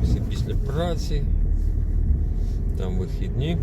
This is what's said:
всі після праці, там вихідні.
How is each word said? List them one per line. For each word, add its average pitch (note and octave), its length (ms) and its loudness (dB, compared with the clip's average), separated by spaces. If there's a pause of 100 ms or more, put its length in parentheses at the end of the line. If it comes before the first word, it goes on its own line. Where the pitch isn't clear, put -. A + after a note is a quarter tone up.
всі - 260 4
після - 260 -2
праці, - 680 0 (1500)
там F2+ 200 -2
вихідні. G#2 640 -2